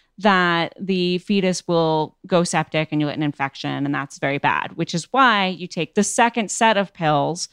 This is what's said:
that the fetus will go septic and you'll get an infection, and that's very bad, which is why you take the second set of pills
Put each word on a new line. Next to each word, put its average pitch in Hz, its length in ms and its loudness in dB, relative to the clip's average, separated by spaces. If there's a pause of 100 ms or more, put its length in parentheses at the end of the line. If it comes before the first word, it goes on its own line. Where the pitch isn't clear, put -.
(180)
that 180 640 2
the 180 400 0
fetus 185 480 0
will 160 480 0 (120)
go 175 160 2
septic 156 480 -2
and 151 100 0
you'll 147 80 0
get - 80 -6
an 151 60 -4
infection, 139 640 -4
and 143 100 -4
that's 139 240 -8
very 139 180 -2
bad, 117 400 -2
which 160 160 -4
is 170 180 -6
why 226 360 4
you 180 180 -6
take 170 300 -6
the 208 80 4
second 233 480 0
set 220 260 2
of 196 160 -2
pills 151 600 0